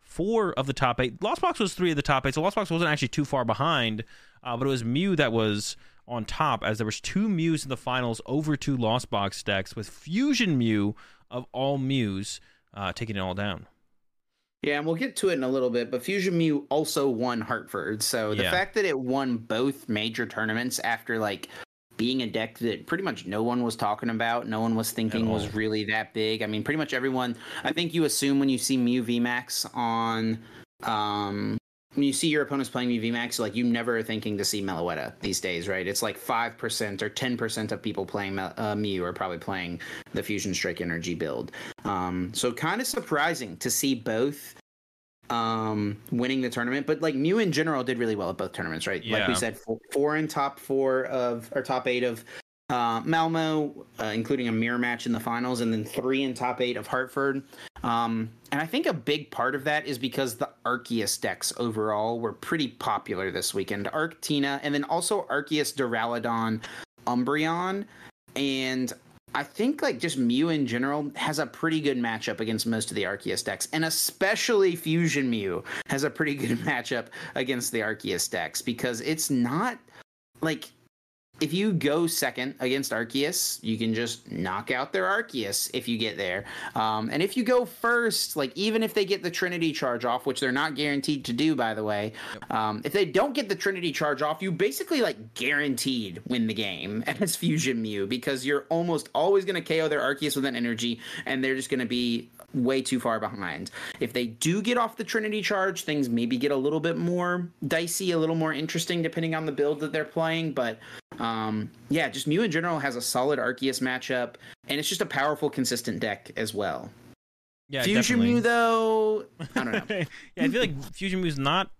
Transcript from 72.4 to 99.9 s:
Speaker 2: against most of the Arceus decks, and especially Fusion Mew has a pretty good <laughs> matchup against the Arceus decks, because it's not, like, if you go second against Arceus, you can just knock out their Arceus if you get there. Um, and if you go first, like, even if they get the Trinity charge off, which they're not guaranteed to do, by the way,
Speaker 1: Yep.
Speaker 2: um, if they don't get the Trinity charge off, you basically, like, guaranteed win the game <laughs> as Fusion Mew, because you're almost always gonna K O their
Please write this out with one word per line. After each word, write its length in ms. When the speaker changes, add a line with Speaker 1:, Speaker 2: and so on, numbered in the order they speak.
Speaker 2:
against 260
most 240
of 60
the 80
Arceus 380
decks, 300
and 140
especially 880
Fusion 540
Mew 340
has 160
a 60
pretty 240
good 240
<laughs> 20
matchup 460
against 380
the 80
Arceus 500
decks, 320
because 380
it's 300
not, 480
like, 280
if 120
you 200
go 340
second 540
against 320
Arceus, 720
you 120
can 180
just 360
knock 400
out 220
their 120
Arceus 720
if 140
you 100
get 180
there. 280
Um, 340
and 100
if 160
you 60
go 220
first, 720
like, 200
even 280
if 100
they 100
get 200
the 60
Trinity 420
charge 320
off, 200
which 140
they're 140
not 240
guaranteed 480
to 80
do, 240
by 180
the 80
way, 300
Speaker 1:
Yep. 180
Speaker 2:
um, 320
if 80
they 140
don't 260
get 160
the 80
Trinity 340
charge 320
off, 180
you 120
basically, 480
like, 340
guaranteed 960
win 180
the 80
game 500
<laughs> 160
as 140
Fusion 480
Mew, 240
because 400
you're 220
almost 440
always 320
gonna 180
K 180
O 80
their 120